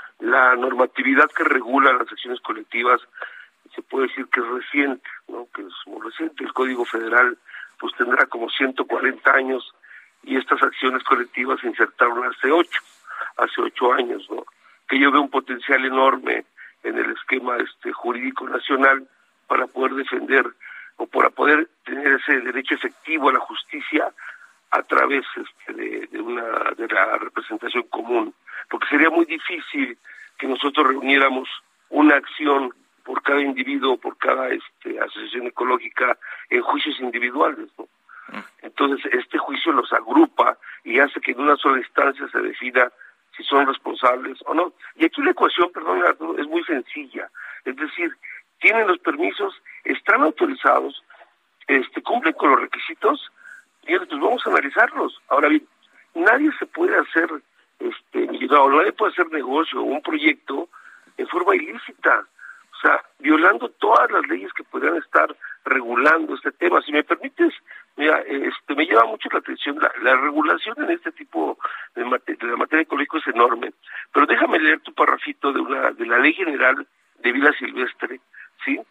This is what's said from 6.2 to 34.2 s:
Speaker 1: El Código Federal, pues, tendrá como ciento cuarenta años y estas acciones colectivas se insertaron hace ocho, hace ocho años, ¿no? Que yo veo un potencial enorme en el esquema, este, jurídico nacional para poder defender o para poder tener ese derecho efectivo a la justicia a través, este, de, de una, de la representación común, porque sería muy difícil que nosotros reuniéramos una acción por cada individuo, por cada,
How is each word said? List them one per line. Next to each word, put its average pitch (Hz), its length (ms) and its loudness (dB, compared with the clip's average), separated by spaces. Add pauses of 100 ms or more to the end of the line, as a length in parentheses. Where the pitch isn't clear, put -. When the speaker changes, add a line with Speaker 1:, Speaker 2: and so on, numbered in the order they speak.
Speaker 1:
El - 100 -8
Código 127 320 -2
Federal, 117 500 2 (420)
pues, 120 200 -6
tendrá 123 260 2
como 117 240 -4
ciento 131 380 -2
cuarenta 131 480 2
años 131 400 -2 (480)
y 131 160 -2
estas 135 240 0
acciones 131 420 0
colectivas 123 560 -2
se 127 60 -8
insertaron 120 580 0
hace 127 260 -2
ocho, 165 300 0 (560)
hace - 240 -2
ocho 123 320 0
años, 120 380 -2
¿no? - 160 -10 (420)
Que 135 100 0
yo 139 140 6
veo 147 80 6
un 135 100 -2
potencial 131 540 -2
enorme 131 640 2 (380)
en 117 120 -6
el 117 140 -2
esquema, 123 460 -4
este, - 360 -8
jurídico 127 560 -6
nacional 135 580 2 (420)
para 127 180 0
poder 131 280 -4
defender 131 520 0 (500)
o 120 120 -8
para - 200 2
poder 151 400 2 (160)
tener 139 220 -6 (140)
ese 139 200 0
derecho 127 360 -4
efectivo 139 520 -2
a 131 40 6
la 127 80 2
justicia - 720 -6 (560)
a 139 140 0
través, 135 420 0 (100)
este, - 360 -14
de, - 340 -10
de - 140 -12
una, 117 240 -8 (320)
de 113 100 -6
la 107 320 0
representación 117 680 -6
común, 113 440 -2 (380)
porque - 180 -6
sería 156 220 4
muy 165 140 2
difícil 151 760 -6 (400)
que - 80 -8
nosotros 139 400 0
reuniéramos 135 600 2 (420)
una 147 240 8
acción 139 580 0 (300)
por 131 200 -6
cada 143 180 2
individuo, 131 580 -2
por - 180 -10
cada, 131 320 0